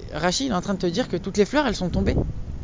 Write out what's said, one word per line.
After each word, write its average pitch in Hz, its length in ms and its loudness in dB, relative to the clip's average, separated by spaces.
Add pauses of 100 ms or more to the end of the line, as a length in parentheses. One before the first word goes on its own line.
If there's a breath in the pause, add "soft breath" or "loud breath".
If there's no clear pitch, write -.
(120)
Rachid, 175 340 0
il 254 60 0
est - 20 2
en 180 60 0
train 196 140 -2
de 180 60 -2
te 180 60 0
dire 180 220 0
que 190 80 -2
toutes 190 220 -4
les 208 60 8
fleurs, 294 220 2
elles 214 100 0
sont 180 140 -2
tombées. 196 260 2 (480)